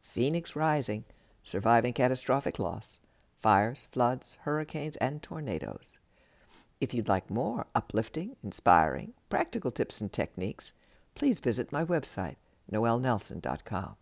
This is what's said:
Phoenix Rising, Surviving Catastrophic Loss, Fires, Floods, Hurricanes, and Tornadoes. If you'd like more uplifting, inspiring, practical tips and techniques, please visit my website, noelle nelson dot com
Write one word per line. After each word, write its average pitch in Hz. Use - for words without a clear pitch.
Phoenix 156
Rising, 147
Surviving 117
Catastrophic 131
Loss, 92
Fires, 110
Floods, 127
Hurricanes, 151
and 147
Tornadoes. 110
If 139
you'd 117
like 95
more 170
uplifting, 156
inspiring, 80
practical 233
tips -
and 101
techniques, -
please 269
visit 120
my 147
website, 147
noelle 117
nelson 123
dot -
com 98